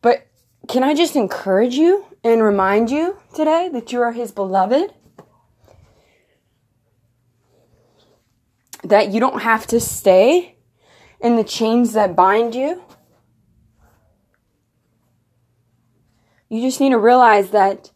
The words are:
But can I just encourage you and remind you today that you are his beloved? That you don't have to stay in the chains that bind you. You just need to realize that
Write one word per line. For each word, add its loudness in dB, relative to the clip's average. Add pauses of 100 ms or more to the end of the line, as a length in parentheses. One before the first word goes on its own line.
But -2 (400)
can -2
I 0
just 0
encourage -2
you 2 (180)
and 2
remind 0
you -4 (160)
today -2
that -10
you -4
are -2
his -10
beloved? -2 (4000)
That 2
you -4
don't -2
have -2
to 0
stay 2 (600)
in 0
the 0
chains -2
that 0
bind 2
you. -6 (3750)
You -6
just -4
need 2
to 2
realize 4
that -2